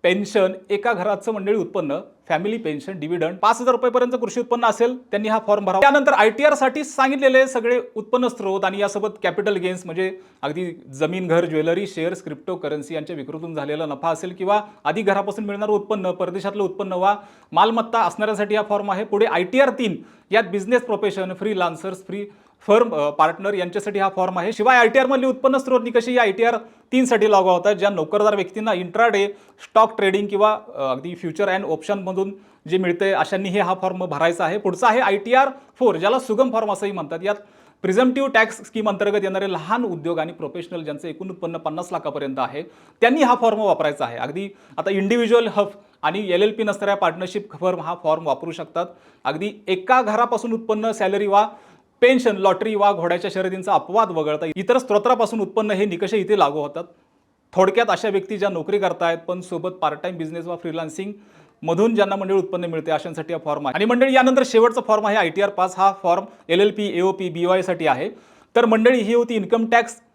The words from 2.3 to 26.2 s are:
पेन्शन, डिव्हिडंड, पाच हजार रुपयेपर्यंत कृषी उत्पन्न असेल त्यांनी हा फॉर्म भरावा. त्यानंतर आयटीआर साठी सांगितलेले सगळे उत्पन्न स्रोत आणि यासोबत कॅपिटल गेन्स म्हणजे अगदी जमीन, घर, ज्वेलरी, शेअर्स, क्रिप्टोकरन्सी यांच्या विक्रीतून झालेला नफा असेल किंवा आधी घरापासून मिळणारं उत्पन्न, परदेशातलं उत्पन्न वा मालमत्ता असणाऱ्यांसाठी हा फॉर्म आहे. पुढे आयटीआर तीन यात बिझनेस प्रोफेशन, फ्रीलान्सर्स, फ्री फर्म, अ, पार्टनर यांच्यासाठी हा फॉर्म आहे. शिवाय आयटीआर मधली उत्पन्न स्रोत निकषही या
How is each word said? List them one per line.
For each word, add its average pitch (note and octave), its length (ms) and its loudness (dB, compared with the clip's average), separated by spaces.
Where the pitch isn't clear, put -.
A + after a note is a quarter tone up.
पेन्शन, D#3+ 420 -8
डिव्हिडंड, E3+ 380 -4
पाच A#3 240 2
हजार B3+ 100 2
रुपयेपर्यंत B3 400 2
कृषी A#3+ 280 -4
उत्पन्न A#3 260 -2
असेल A#3 320 0
त्यांनी G#3+ 320 -6
हा A3 180 0
फॉर्म G#3 180 2
भरावा. F#3 160 2
त्यानंतर C#4 320 6
आयटीआर A#3 400 6
साठी C#4 300 0
सांगितलेले C4 640 4
सगळे A#3+ 340 0
उत्पन्न A#3+ 320 -2
स्रोत G3 380 -4
आणि F#3+ 140 -2
यासोबत G3+ 300 -2
कॅपिटल G3+ 320 0
गेन्स F3+ 300 -4
म्हणजे F#3 320 -4
अगदी E3 420 -6
जमीन, E3+ 340 -4
घर, E3+ 180 2
ज्वेलरी, E3 420 -2
शेअर्स, F3 360 -6
क्रिप्टोकरन्सी D3+ 720 -8
यांच्या D#3 200 -8
विक्रीतून D#3 400 -12
झालेला D3+ 300 -6
नफा D3 240 -6
असेल F3+ 280 -6
किंवा G3+ 240 0
आधी E3+ 160 -2
घरापासून G3 440 -2
मिळणारं G#3 260 -4
उत्पन्न, G3+ 400 -2
परदेशातलं F#3 520 -4
उत्पन्न F#3+ 300 -4
वा F#3+ 220 2
मालमत्ता A3+ 480 2
असणाऱ्यांसाठी G#3 560 -2
हा G#3+ 140 0
फॉर्म G3+ 220 -2
आहे. F#3+ 120 -2
पुढे G#3 220 2
आयटीआर F3+ 440 2
तीन A3 260 -2
यात A3 120 4
बिझनेस G3+ 380 0
प्रोफेशन, G3 520 -4
फ्रीलान्सर्स, F#3 720 -4
फ्री G3+ 180 -10
फर्म, A3 280 4
अ, D3 140 0
पार्टनर E3 440 0
यांच्यासाठी G3 460 -4
हा G3 160 0
फॉर्म F#3 240 -2
आहे. G3+ 140 -4
शिवाय B3 240 4
आयटीआर A#3+ 280 6
मधली C4 200 0
उत्पन्न C4 320 2
स्रोत B3+ 260 0
निकषही A#3+ 320 0
या A#3+ 80 4